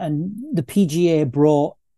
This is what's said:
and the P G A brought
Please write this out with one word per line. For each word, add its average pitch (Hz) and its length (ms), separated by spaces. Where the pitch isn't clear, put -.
and 165 320
the 165 80
P 196 240
G 170 240
A 151 160
brought 143 500